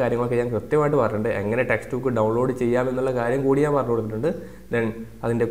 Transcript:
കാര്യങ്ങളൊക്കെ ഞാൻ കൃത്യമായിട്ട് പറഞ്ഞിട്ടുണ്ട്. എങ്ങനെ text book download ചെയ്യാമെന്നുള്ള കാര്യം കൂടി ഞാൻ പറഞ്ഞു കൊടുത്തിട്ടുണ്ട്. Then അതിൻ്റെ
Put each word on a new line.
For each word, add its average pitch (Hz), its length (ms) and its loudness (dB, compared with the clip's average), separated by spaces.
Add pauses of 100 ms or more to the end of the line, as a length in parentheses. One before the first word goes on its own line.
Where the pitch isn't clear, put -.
കാര്യങ്ങളൊക്കെ 120 400 0
ഞാൻ 120 140 0
കൃത്യമായിട്ട് 147 480 0
പറഞ്ഞിട്ടുണ്ട്. 107 260 0 (120)
എങ്ങനെ 113 300 0
text 113 260 -2
book 123 200 -2
download 117 440 2
ചെയ്യാമെന്നുള്ള 127 580 0
കാര്യം 123 280 0
കൂടി 139 200 4
ഞാൻ 147 100 2
പറഞ്ഞു 123 180 0
കൊടുത്തിട്ടുണ്ട്. 110 360 -2 (420)
Then 117 120 2 (400)
അതിൻ്റെ 117 260 2